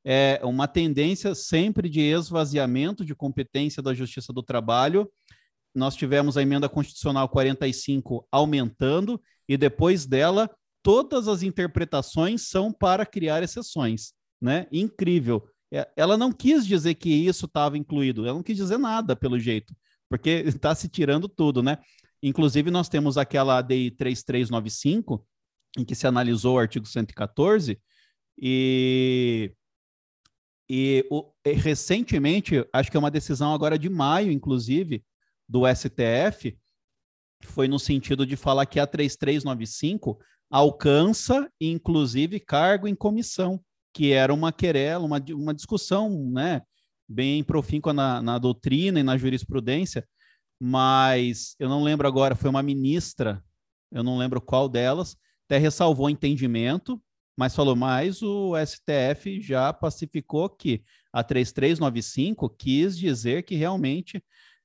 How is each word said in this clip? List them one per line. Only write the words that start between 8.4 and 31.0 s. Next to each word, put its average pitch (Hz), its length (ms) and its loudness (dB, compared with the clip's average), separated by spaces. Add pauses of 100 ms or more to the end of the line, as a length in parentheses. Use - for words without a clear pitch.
e 139 120 0
depois 147 480 2
dela, 170 420 2 (340)
todas 247 460 2
as 190 140 0
interpretações 170 1080 -2
são 196 240 0
para 196 320 2
criar 165 380 -2
exceções, 135 720 -6 (260)
né? 143 320 0
Incrível. 170 720 0 (240)
É, 139 240 -4
ela 180 220 4
não 240 160 2
quis 269 340 2
dizer 170 280 2
que - 160 -2
isso 170 360 2
tava 147 300 0
incluído, 135 480 -2
ela 123 100 -2
não 170 80 -6
quis 214 140 -4
dizer 196 220 -2
nada, 226 360 -2
pelo 123 240 -2
jeito, 113 380 -4 (320)
porque 160 360 0
<laughs> 151 140 -2
tá 156 160 0
se 165 140 -8
tirando 156 400 0
tudo, 143 340 0
né? 143 160 0 (440)
Inclusive, 147 480 2
nós 175 180 0
temos 147 300 0
aquela 135 400 2
A 127 40 2
D 127 140 0
I 123 140 0
três 127 320 -4
três 123 260 -2
nove 110 220 -4
cinco, 156 560 -2 (520)
em 127 60 -2
que 107 100 -8
se 143 120 -2
analisou 123 500 2
o - 20 4
artigo 110 280 -2
cento 113 260 -6
e - 20 -20
quatorze, 147 680 0 (560)
e, 127 1160 0 (1160)
e 135 400 2